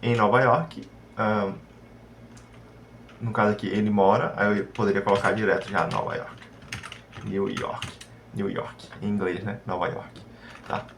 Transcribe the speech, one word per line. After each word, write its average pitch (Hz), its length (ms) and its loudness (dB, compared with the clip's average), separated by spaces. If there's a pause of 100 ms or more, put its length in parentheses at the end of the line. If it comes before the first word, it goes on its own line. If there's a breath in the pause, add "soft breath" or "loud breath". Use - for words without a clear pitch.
em 117 120 2
Nova 113 260 6
York, 135 480 2 (280)
ahn, 107 380 0 (1700)
no 117 120 -4
caso 107 200 4
aqui, 104 140 -4
ele 104 240 0
mora, 98 460 4
aí 104 220 2
eu 98 80 -2
poderia 101 360 0
colocar 98 300 2
direto 101 360 0
já 95 200 0
Nova - 260 -2
York. - 280 -8 (840)
New 98 240 -2
York. - 400 -6 (460)
New 101 140 -2
York. - 400 -6 (140)
Em 101 60 -2
inglês, 95 340 0
né? 101 240 -6
Nova 90 220 -2
York. - 320 -8 (480 loud breath)
Tá? 95 160 -4 (120)